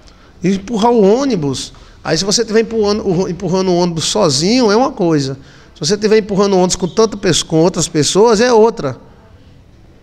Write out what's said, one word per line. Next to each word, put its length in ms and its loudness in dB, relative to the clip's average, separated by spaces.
E 60 0
empurrar 420 0
o 100 4
ônibus, 720 0
aí 140 -2
se 60 -4
você 220 -2
tiver 160 2
empurrando 460 -2
o, 200 0
empurrando 440 -2
o 40 2
ônibus 300 -2
sozinho, 680 0
é 40 2
uma 160 0
coisa. 460 -2
Se 60 -20
você 180 -2
tiver 200 0
empurrando 360 0
o 40 2
ônibus 180 2
com 120 -4
tanta 300 0
pesso-, 280 -2
com 140 0
outras 280 0
pessoas, 540 2
é 100 2
outra. 460 2